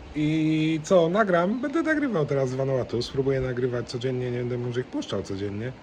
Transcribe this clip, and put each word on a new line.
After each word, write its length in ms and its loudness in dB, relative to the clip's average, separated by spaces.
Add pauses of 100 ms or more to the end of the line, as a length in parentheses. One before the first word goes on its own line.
(160)
I 680 2
co, 260 6
nagram, 520 2
będę 220 0
nagrywał 420 2
teraz 240 0
z 60 -4
Vanuatu. 460 0
Spróbuję 400 0
nagrywać 480 -2
codziennie, 420 -2
nie 80 -2
będę 180 -2
może 220 -4
ich 80 -2
puszczał 360 -4
codziennie, 480 -6 (100)